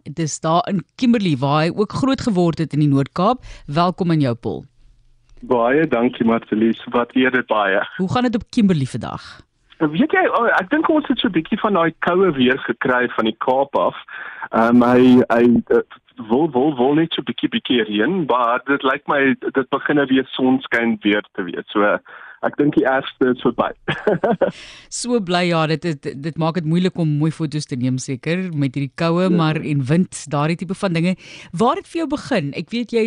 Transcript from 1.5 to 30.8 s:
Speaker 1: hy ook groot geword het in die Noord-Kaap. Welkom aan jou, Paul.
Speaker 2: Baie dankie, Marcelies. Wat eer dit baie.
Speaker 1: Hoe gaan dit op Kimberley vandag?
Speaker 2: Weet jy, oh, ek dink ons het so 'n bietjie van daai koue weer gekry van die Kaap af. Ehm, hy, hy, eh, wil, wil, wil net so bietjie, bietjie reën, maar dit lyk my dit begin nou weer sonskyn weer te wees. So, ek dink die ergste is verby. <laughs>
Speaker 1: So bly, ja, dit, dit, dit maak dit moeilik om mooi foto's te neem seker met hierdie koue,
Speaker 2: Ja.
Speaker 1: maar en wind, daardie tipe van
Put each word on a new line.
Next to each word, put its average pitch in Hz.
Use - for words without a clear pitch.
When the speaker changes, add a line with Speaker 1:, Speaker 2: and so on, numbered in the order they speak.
Speaker 1:
hy 170
ook 202
groot 269
geword 175
het 160
in 151
die 147
Noord-Kaap. 180
Welkom 170
aan 160
jou, 127
Paul. 90
Speaker 2:
Baie 123
dankie, 120
Marcelies. 113
Wat 120
eer 127
dit 123
baie. 101
Speaker 1:
Hoe 185
gaan 247
dit 220
op 208
Kimberley 185
vandag? -
Speaker 2:
Weet 165
jy, 381
oh, 226
ek 185
dink 311
ons 302
het 247
so -
'n 208
bietjie 170
van 214
daai 165
koue 185
weer 127
gekry 123
van 110
die 110
Kaap 135
af. 90
Ehm, 120
hy, 123
hy, 120
eh, 117
wil, 131
wil, 135
wil 127
net 165
so -
bietjie, -
bietjie 117
reën, 120
maar 120
dit 139
lyk 139
my 139
dit -
begin 143
nou 143
weer 131
sonskyn 120
weer 104
te -
wees. -
So, 104
ek -
dink 147
die 147
ergste 131
is 123
verby. 117
<laughs> 196
Speaker 1:
So 240
bly, 180
ja, 165
dit, 156
dit, 151
dit 156
maak 160
dit 156
moeilik 175
om 151
mooi 151
foto's 151
te 147
neem 127
seker 160
met 139
hierdie 139
koue, 170
Speaker 2:
Ja. 190
Speaker 1:
maar 160
en 147
wind, 156
daardie 151
tipe 185
van 190